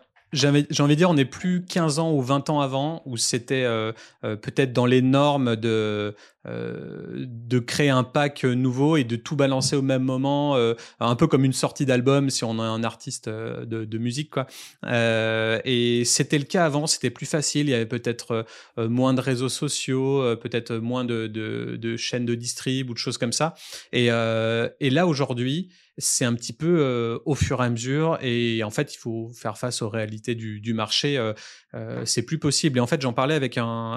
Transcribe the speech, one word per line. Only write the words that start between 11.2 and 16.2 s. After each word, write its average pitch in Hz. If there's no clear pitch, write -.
comme 139
une 135
sortie -
d'album 131
si -
on 113
a 113
un 113
artiste, -
euh, 117
de, 113
de 110
musique, 123
quoi. 131
Euh, 113
et 120
c'était 147